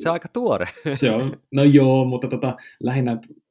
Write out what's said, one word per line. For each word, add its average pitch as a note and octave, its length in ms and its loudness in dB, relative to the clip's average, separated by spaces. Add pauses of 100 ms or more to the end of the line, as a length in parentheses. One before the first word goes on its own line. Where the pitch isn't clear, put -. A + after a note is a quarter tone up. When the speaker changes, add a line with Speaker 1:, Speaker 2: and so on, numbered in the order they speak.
Speaker 1:
se E3 80 -4
on E3 40 0
aika E3+ 140 -8
tuore. C3+ 400 -4 (180)
<laughs> D3+ 60 -4
Speaker 2:
se B2+ 200 -2
on, C3 300 -4 (100)
no C#3 120 2
joo, C3+ 420 6
mutta B2+ 220 -4
tota, B2+ 300 -6 (260)
lähinnä, B2 280 -2
et, - 240 -10 (160)